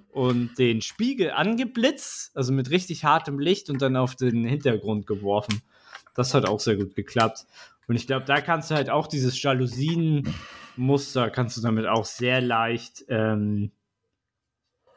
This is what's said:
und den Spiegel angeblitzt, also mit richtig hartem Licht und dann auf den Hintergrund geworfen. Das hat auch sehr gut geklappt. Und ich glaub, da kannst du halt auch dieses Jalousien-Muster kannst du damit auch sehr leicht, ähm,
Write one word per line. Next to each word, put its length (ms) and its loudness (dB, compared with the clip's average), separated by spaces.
und 460 0
den 240 4
Spiegel 480 -2
angeblitzt, 1040 -2
also 160 0
mit 180 0
richtig 340 -2
hartem 340 2
Licht 320 0
und 100 -2
dann 160 2
auf 180 0
den 300 0
Hintergrund 640 0
geworfen. 560 0
Das 200 0
hat 120 4
auch 140 0
sehr 160 2
gut 180 -4
geklappt. 520 0
Und 80 2
ich 100 -4
glaub, 200 -2
da 160 2
kannst 280 -2
du 40 0
halt 160 0
auch 160 2
dieses 360 -2
Jalousien-Muster 1900 0
kannst 260 -2
du 60 -8
damit 240 2
auch 180 2
sehr 380 0
leicht, 680 -2
ähm, 640 0